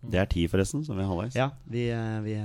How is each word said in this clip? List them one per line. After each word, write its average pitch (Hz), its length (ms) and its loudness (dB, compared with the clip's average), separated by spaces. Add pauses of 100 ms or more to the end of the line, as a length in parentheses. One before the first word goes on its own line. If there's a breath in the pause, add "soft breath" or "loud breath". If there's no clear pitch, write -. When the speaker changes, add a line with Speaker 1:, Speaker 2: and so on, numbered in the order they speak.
Speaker 1:
mm. 120 80 -10
Speaker 2:
Det 92 100 4
er 101 40 4
ti, 85 220 4
forresten, 98 380 2
så 143 80 -6
vi 95 80 -2
er 98 80 0
halvveis. 95 260 -2
Speaker 3:
Ja, 131 140 2 (160)
vi, 120 240 -2
eh, 110 320 -2
vi, 107 240 -2